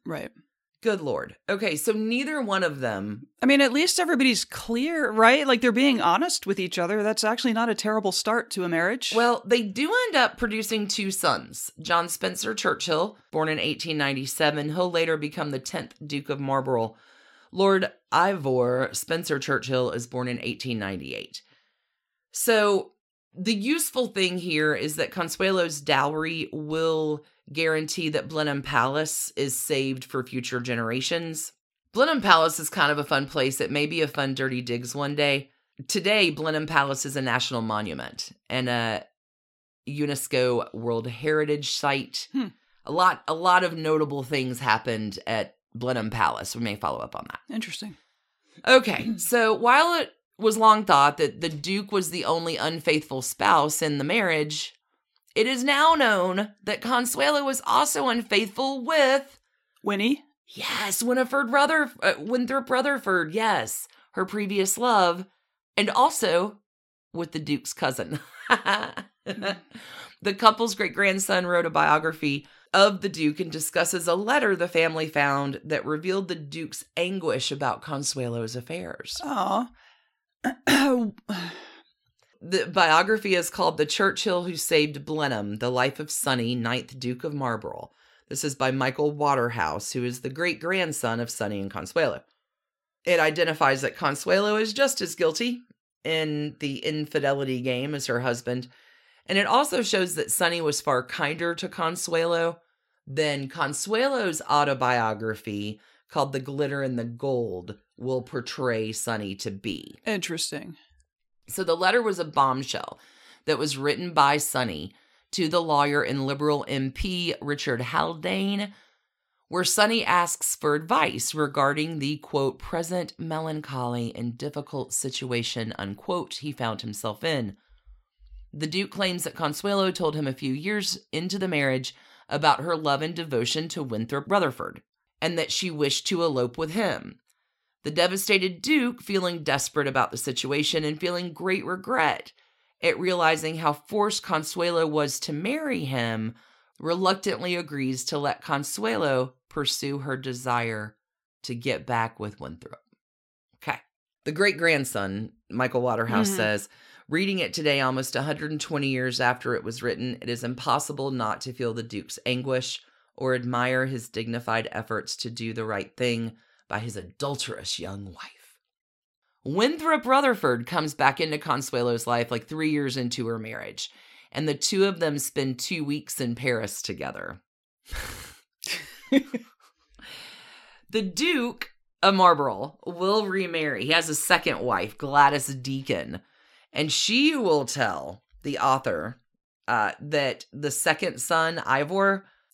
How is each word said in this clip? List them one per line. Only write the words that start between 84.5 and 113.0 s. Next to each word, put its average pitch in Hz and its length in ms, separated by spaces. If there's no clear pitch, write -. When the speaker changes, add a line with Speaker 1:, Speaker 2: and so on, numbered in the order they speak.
Speaker 2:
Saved 151 480
Blenheim, 131 520
The 120 140
Life 127 300
of - 100
Sonny, 123 440
Ninth 123 440
Duke 123 240
of 151 120
Marlborough. 123 560
This 135 140
is 143 100
by 131 160
Michael 131 400
Waterhouse, 120 800
who 123 120
is 123 180
the 131 80
great-grandson 160 920
of 117 80
Sonny 104 320
and 95 100
Consuelo. 120 520
It 175 160
identifies 156 600
that 131 140
Consuelo 185 600
is 220 160
just 269 300
as 165 120
guilty 233 460
in 151 580
the 139 180
infidelity 139 800
game 131 340
as 139 120
her 120 140
husband, 123 480
and 190 100
it 202 100
also 269 360
shows 185 320
that 151 160
Sonny 170 320
was 147 180
far 127 220
kinder 160 540
to 175 120
Consuelo 170 920
than 139 420
Consuelo's 196 920
autobiography 113 1300
called 139 220
The 139 80
Glitter 139 420
and 131 160
the 117 60
Gold 117 720
will 127 240
portray 120 720
Sonny 104 440
to 107 140
be. 98 560
Speaker 1:
Interesting. 170 680
Speaker 2:
So 190 160
the 165 120
letter 190 240
was 202 200
a 165 40
bombshell 135 760